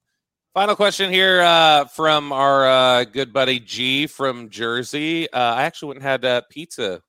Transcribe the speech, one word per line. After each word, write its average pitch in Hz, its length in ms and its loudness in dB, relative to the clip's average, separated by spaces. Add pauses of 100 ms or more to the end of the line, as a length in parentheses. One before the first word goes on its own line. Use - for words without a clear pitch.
(540)
Final 208 240 0
question 196 340 0
here, 185 300 2
uh, 160 420 6
from 151 480 -2
our, 139 380 2
uh, 127 340 4
good 123 300 -6
buddy 131 260 -2
G 131 480 -6
from 120 420 -8
Jersey. 123 840 -6
Uh, 120 220 0
I 127 80 -2
actually 160 260 -8
went 131 80 -16
and 135 100 -10
had, 131 160 -2
uh, 123 260 -2
pizza 113 600 -10